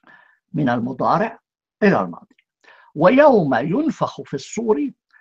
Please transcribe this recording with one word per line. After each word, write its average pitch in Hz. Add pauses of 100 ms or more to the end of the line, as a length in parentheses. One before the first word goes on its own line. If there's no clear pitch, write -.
(540)
من 147
المضارع 127 (440)
إلى 151
الماضي. - (600)
"ويوم 208
ينفخ 160
في -
الصور 214 (320)